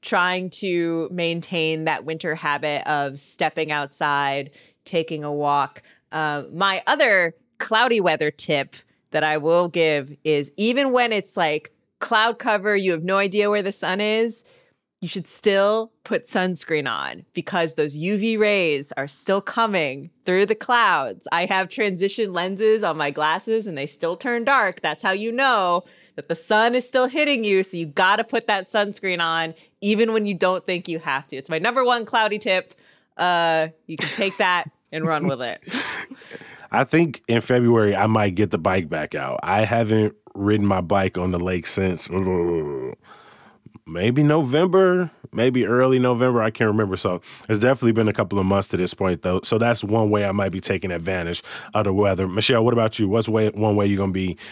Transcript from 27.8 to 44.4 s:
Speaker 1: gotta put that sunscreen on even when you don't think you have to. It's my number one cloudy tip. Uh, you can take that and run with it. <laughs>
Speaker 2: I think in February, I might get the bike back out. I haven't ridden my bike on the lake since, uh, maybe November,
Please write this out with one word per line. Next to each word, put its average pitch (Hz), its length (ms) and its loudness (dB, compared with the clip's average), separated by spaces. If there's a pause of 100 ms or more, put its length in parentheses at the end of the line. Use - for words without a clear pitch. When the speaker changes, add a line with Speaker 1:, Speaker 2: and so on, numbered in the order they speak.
Speaker 1:
gotta 190 400 2
put 226 220 -4
that 196 200 0
sunscreen 202 540 -2
on 165 320 0 (300)
even 220 320 2
when 214 100 2
you 202 80 -4
don't 185 320 0
think 180 240 -4
you 165 120 -4
have 143 280 -4
to. 139 80 -10
It's 135 140 -12
my 160 80 -2
number 240 260 0
one 240 220 2
cloudy 214 320 0
tip. 190 360 -2 (440)
Uh, 165 500 2 (180)
you 160 120 -12
can 147 100 -4
take 196 300 -4
that 180 320 0 (200)
and 160 140 -6
run 156 220 0
with 131 160 -2
it. 120 200 -8 (600)
<laughs> - 500 -20
Speaker 2:
I 127 120 2
think 160 440 0
in 117 140 2
February, 117 520 4
I 98 120 2
might 107 300 2
get 101 120 2
the 92 100 -2
bike 92 300 0
back - 260 -6
out. 67 280 -6
I 107 240 2
haven't 110 500 2 (180)
ridden 101 300 0
my 98 160 2
bike 95 380 0
on 90 120 -2
the 90 80 -2
lake 90 280 -4
since, 92 420 -2
uh, 85 840 -2 (920)
maybe 104 360 0
November, 170 880 4 (240)